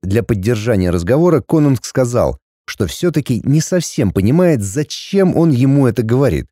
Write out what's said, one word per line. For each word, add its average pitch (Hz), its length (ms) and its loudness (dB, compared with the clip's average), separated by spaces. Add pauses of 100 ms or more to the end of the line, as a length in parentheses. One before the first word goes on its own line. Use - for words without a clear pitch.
Для 95 220 0
поддержания 104 640 0
разговора 127 520 2
конунг 147 440 0
сказал, 120 540 -2 (260)
что - 220 -6
всё-таки 147 560 -2
не 147 180 2
совсем 156 500 -2
понимает, 135 520 2
зачем 151 720 -2
он 165 160 2
ему 135 360 2
это 117 140 0
говорит. 110 500 0